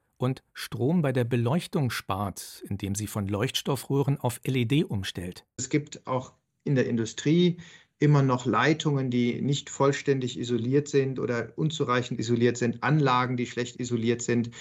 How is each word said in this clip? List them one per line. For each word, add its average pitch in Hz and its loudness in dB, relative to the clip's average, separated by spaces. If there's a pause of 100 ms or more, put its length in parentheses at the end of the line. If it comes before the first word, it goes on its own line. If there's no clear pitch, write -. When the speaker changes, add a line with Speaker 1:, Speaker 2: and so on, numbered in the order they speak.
(160)
Speaker 1:
und 131 -2 (120)
Strom 139 0
bei 139 2
der 123 2
Beleuchtung 123 0
spart, - -6
indem 98 -4
sie 104 -4
von 101 -2
Leuchtstoffröhren 135 0
auf 120 -2
L 135 -2
E 120 2
D 139 2
umstellt. 95 -8 (120)
Speaker 2:
Es - -8
gibt - -4
auch 127 -6 (300)
in 147 0
der 127 2
Industrie 151 2 (420)
immer 147 6
noch 127 2
Leitungen, 135 2
die 120 0
nicht 139 -2
vollständig 139 0
isoliert 120 0
sind 135 0
oder 117 -2
unzureichend 123 -2
isoliert 120 2
sind, 117 -2
Anlagen, 127 2
die 120 -2
schlecht - -6
isoliert 117 0
sind. 117 0